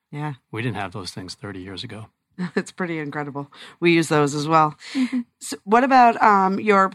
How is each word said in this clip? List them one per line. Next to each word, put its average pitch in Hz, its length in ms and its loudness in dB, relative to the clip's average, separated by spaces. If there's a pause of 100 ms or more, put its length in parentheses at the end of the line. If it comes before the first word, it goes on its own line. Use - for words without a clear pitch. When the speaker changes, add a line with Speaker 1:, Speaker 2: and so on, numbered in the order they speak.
(120)
Speaker 1:
Yeah. 147 220 -8 (180)
Speaker 2:
We 110 100 -8
didn't 117 140 -6
have 98 160 -8
those 95 200 -12
things 92 240 -14
thirty 98 260 -14
years 95 240 -14
ago. 107 220 -16 (300)
Speaker 1:
<laughs> 180 180 -8
It's 185 180 -4
pretty 170 260 -8
incredible. 143 500 -10 (300)
We 170 140 4
use 165 160 2
those 147 260 2
as 147 100 -4
well. 156 300 2 (180)
Speaker 3:
Mm-hmm. 254 280 -2 (180)
Speaker 1:
So - 240 -12
what 233 220 2
about, 247 360 4
um, 196 380 4
your 202 360 4